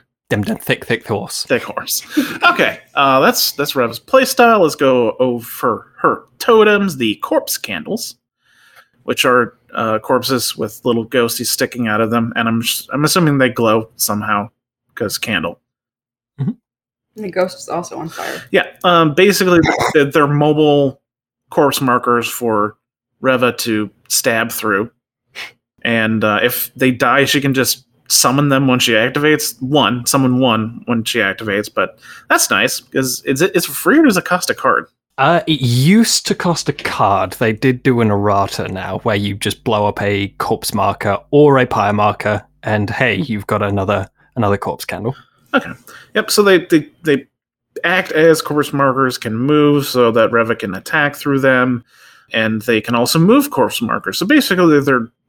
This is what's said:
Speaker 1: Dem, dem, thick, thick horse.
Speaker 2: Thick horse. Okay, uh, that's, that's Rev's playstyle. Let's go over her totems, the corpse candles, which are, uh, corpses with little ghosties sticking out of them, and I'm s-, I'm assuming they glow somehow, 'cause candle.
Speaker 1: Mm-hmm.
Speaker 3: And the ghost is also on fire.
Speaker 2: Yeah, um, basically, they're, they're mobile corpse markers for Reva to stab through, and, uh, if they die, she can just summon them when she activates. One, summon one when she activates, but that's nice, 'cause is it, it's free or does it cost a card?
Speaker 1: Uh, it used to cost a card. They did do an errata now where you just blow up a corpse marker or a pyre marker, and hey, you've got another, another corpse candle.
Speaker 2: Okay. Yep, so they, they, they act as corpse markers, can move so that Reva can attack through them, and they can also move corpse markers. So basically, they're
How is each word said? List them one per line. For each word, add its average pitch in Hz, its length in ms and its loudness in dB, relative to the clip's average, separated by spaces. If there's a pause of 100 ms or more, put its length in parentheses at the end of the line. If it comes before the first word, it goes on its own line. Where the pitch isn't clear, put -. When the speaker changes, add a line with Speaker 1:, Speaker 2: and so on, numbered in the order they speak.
(300)
Speaker 1:
Dem, 104 120 -2
dem, 214 160 -4
thick, - 280 -4
thick - 220 -4
horse. - 380 -6
Speaker 2:
Thick 123 180 -2
horse. - 400 -8 (480)
Okay, 156 300 -2 (140)
uh, 139 260 4
that's, 226 320 0
that's - 240 -4
Rev's 113 220 -2
playstyle. 240 600 2
Let's 160 160 2
go 127 460 2
over 120 800 -4
her 135 240 -2 (140)
totems, 208 580 2
the 110 260 -2
corpse - 340 -4
candles, 90 580 -8 (880)
which - 200 -4
are, 123 340 0 (160)
uh, 110 260 -2
corpses 123 580 -2
with - 260 -8
little 117 220 0
ghosties 117 440 -2
sticking 120 380 -4
out 107 140 0
of 113 100 0
them, 117 240 -2
and 117 140 0
I'm 113 100 0
s-, - 320 -6
I'm 147 140 -2
assuming 151 320 2
they 131 120 4
glow 113 460 0
somehow, 104 540 -4 (460)
'cause 107 220 -6
candle. 87 440 -6 (800)
Speaker 1:
Mm-hmm. 139 100 -2 (640)
Speaker 3:
And 214 100 -12
the 185 60 -10
ghost 180 280 -4
is - 100 -16
also 170 280 -8
on 160 120 -10
fire. - 420 -10
Speaker 2:
Yeah, 190 140 2 (180)
um, 165 300 2
basically, 180 460 4 (340)
they're, 143 180 2
they're 147 160 2
mobile 147 720 2 (520)
corpse 143 280 2
markers 123 480 0
for 107 480 -2 (460)
Reva 127 380 2
to 107 300 -4 (200)
stab 117 420 -2
through, 107 400 -2 (920)
and, 113 420 0
uh, 104 180 2
if - 320 -2
they 131 160 2
die, 127 320 2
she 139 160 0
can 139 140 0
just 127 320 -2 (240)
summon 143 380 2
them 135 220 2
when 127 100 2
she 123 140 2
activates. 147 680 0
One, 123 440 0
summon 127 340 2
one 117 460 0
when 117 180 -2
she 117 160 -4
activates, 104 520 -2
but - 280 -4 (300)
that's 339 200 0
nice, 110 300 0
'cause 131 460 -4
is 135 160 -2
it, 190 120 2
it's 180 120 0
free 196 340 2
or 330 40 6
does 240 120 4
it 175 80 0
cost 180 260 -2
a 120 40 -2
card? 113 320 0 (320)
Speaker 1:
Uh, 156 280 2
it 156 140 0
used 135 680 2
to 208 60 -2
cost - 360 -2
a 143 40 -4
card. 98 600 -2
They 113 180 0
did 127 320 0
do 123 160 2
an 110 100 2
errata 101 600 0
now 92 300 -8
where 110 180 -2
you 101 180 -4
just 101 300 -8
blow 104 220 0
up 101 140 -4
a 101 360 -2
corpse - 360 -4
marker 101 440 -2 (140)
or 143 280 6
a 127 60 2
pyre 104 260 -2
marker, 104 540 -2 (180)
and 107 260 -2
hey, 110 260 -2
you've 104 320 -6
got 104 140 -2
another, 101 460 -2 (300)
another 104 200 0
corpse - 280 -8
candle. 104 280 -8 (400)
Speaker 2:
Okay. - 180 -2 (440)
Yep, 214 160 -2
so 208 120 4
they, 190 240 6
they, 151 200 0 (160)
they 147 240 -2 (560)
act 175 300 -2
as 156 280 4
corpse 147 300 -2
markers, 131 460 0
can 110 180 -6
move 147 500 2
so 123 260 2
that 110 200 2
Reva 113 240 2
can 104 200 -8
attack 143 420 -2
through 143 240 -2
them, 127 420 2 (480)
and 110 300 -2
they 113 180 0
can 117 160 -4
also 120 240 0
move 240 320 4
corpse - 300 0
markers. - 360 -4
So 175 80 -2
basically, 185 540 4
they're 131 300 0 (200)